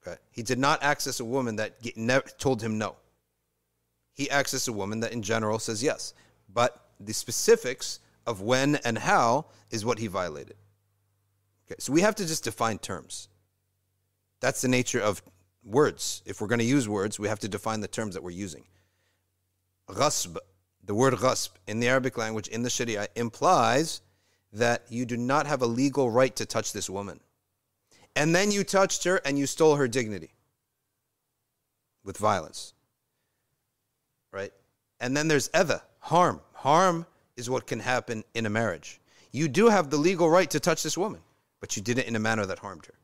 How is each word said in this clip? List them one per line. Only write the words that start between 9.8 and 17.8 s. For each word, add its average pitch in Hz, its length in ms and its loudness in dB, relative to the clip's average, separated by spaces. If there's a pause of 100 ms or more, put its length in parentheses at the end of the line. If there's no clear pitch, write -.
what 113 140 0
he 113 80 -6
violated. 87 500 -6 (1080)
Okay, - 140 -14
so - 120 -6
we 160 100 4
have 208 140 4
to 190 120 -4
just 156 160 -4
define 113 340 -2
terms. - 500 -10 (1120)
That's 131 200 0
the 131 80 2
nature 127 320 2
of 101 200 0 (440)
words. 110 600 0
If 101 140 -14
we're 107 80 -6
gonna 117 160 2
use 127 240 2
words, 104 320 -2
we 104 80 -2
have 110 120 -4
to 113 100 -6
define 107 320 -6